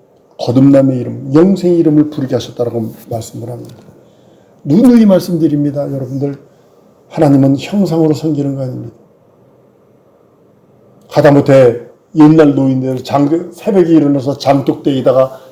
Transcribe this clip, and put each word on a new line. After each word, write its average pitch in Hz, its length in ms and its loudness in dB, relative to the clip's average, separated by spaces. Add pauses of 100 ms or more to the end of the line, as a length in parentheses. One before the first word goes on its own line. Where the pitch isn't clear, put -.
(380)
거듭남의 135 600 2
이름, 120 360 -8
영생의 175 460 2
이름을 151 300 2
부르게 135 260 -6
하셨다라고 117 580 -8 (160)
말씀을 117 400 -12
합니다. 120 260 -18 (880)
누누이 226 420 4
말씀드립니다. 147 840 -2
여러분들, 135 440 -6 (760)
하나님은 139 480 2
형상으로 160 560 -2
섬기는 143 420 -6
거 135 60 -8
아닙니다. 123 340 -12 (2250)
하다못해 139 800 2 (280)
옛날 151 400 4
노인들 131 480 -2
장-, 147 480 -2
새벽에 180 420 0
일어나서 143 440 0
장독대에다가 131 1000 -2 (120)